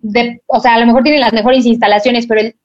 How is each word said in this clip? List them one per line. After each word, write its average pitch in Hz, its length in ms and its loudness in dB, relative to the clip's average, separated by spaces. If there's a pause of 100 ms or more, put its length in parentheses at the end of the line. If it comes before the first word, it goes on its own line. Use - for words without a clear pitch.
de, 240 460 -4
o 254 140 -2
sea, 240 140 2
a 226 60 0
lo 240 60 2
mejor 240 180 2
tienen 302 160 0
las 226 120 0
mejores 240 320 0
instalaciones, 233 600 0
pero 220 160 0
el, 233 220 -8